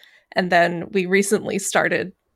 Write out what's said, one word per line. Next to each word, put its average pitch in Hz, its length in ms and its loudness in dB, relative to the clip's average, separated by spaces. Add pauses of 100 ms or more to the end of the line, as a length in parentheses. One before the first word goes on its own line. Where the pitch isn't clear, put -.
(320)
and 180 200 -2
then 170 400 2
we 190 140 0
recently 196 540 0
started - 540 -2 (220)